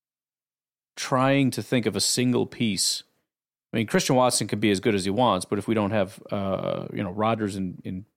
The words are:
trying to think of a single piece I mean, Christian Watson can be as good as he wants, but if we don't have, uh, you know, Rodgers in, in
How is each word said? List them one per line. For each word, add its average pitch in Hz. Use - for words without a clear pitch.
trying 135
to 113
think 123
of 101
a 101
single 123
piece -
I -
mean, 113
Christian 156
Watson 123
can 104
be 107
as 98
good 110
as 95
he 98
wants, 101
but 104
if 98
we 113
don't 104
have, 101
uh, 98
you 113
know, 95
Rodgers 107
in, 92
in 92